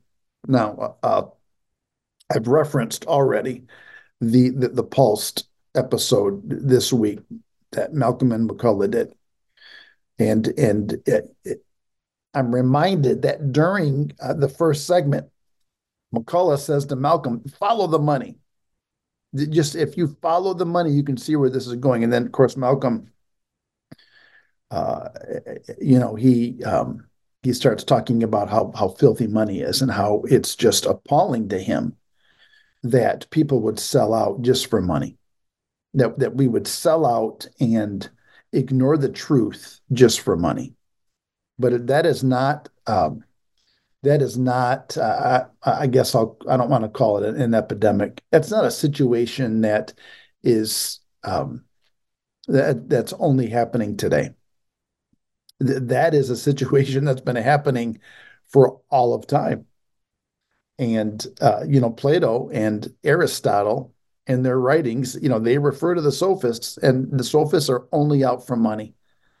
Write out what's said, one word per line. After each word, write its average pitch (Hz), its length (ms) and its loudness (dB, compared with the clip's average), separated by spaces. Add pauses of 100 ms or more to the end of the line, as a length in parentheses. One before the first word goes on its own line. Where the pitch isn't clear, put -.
(460)
Now, - 580 -2
uh, - 40 -2
uh, 101 200 0 (1080)
I've 117 140 -2
referenced 143 560 0
already 139 580 0 (560)
the, 123 300 4
the, 127 180 0
the 120 160 -4
Pulsed - 640 0 (260)
episode 101 720 0
this 127 460 2
week 107 280 0 (520)
that 113 220 -6
Malcolm 123 380 2
and 113 180 0
McCullough 104 400 0
did. 117 240 -2 (1080)
And, 110 280 2 (100)
and 107 360 0 (120)
it, - 380 0
it, - 220 -12 (680)
I'm 123 220 0
reminded 139 680 2
that 139 280 -2
during, 147 680 0
uh, 135 120 -4
the 139 140 0
first 147 400 -2
segment, 165 400 0 (880)
McCullough 160 420 0
says 143 280 -2
to 131 100 -6
Malcolm, 131 480 -2 (160)
"Follow 202 280 0
the 156 120 0
money. 143 380 -2 (960)
Th-, 147 140 -2
just 156 260 0
if 156 220 -4
you 156 240 -2
follow 185 320 0
the 180 120 -4
money, 170 260 0
you 143 120 2
can 139 140 -4
see 156 180 -4
where 135 140 2
this 123 180 -4
is 120 80 -8
going." 123 300 2
And 120 80 2
then, 120 120 0
of 123 60 -10
course, 127 240 2
Malcolm, 131 560 -2 (1600)
uh, - 380 -6 (720)
you 135 180 6
know, 110 160 -2
he, 120 480 2
um, - 420 -4 (380)
he 127 80 0
starts 120 320 0
talking 113 400 2
about 107 260 0
how, 101 240 0
how 101 140 -2
filthy 113 400 2
money 101 320 -2
is - 220 -4
and 131 100 0
how 104 380 0
it's 131 260 2
just - 300 2
appalling 135 640 0
to 95 100 -4
him - 380 -4 (840)
that 117 460 0
people 147 300 0
would 110 200 -4
sell 110 340 0
out 104 280 -2
just 123 260 0
for 104 140 0
money, 78 360 -4 (760)
that, 123 260 0
that 113 160 -2
we 135 120 2
would 107 200 -2
sell 160 380 0
out 113 420 -2 (120)
and 107 500 -2 (440)
ignore 131 440 2
the 135 120 0
truth - 720 -2 (100)
just 120 300 6
for 95 160 0
money. 82 360 -4 (840)
But 120 280 0
that 147 180 2
is 143 180 0
not, 131 460 0 (160)
um, 85 400 -2 (800)
that 143 180 4
is 120 160 -2
not, 127 600 0
uh, 127 480 0 (180)
I, 120 80 2
I 139 160 0
guess 123 260 2
I'll, 113 240 0 (100)
I 131 80 2
don't 123 140 0
wanna 117 180 2
call 107 300 2
it 101 100 -2
an, 113 140 -4
an 117 140 0
epidemic. 101 760 0
That's 151 200 4
not 214 120 2
a 120 80 2
situation 120 920 0
that 107 320 0 (500)
is, - 560 0 (240)
um, 69 420 -6 (800)
that, 131 420 0
that's 117 240 -2
only 131 360 0
happening 113 480 -2
today. 76 340 -2 (1300)
Th-, 131 160 -2
that 131 320 0
is 135 160 2
a 120 80 -4
situation 135 680 0
that's 131 160 -2
been 123 140 -4
happening 123 640 0 (460)
for 131 440 4
all 120 260 2
of 113 100 -8
time. - 400 -2 (1120)
And, 110 480 -4 (160)
uh, 110 260 4
you 139 140 4
know, 117 80 0
Plato 131 640 0
and 107 360 -2 (160)
Aristotle 120 920 0 (320)
in 127 160 0
their 127 160 0
writings, 135 600 0
you - 80 -2
know, 120 120 2
they 117 180 2
refer 147 380 0
to 170 60 0
the 147 100 2
sophists, 156 640 -2
and 131 340 2
the 127 120 0
sophists 151 440 2
are 123 240 -2
only 147 320 2
out 127 220 -2
for 123 100 -6
money. 110 380 -2 (460)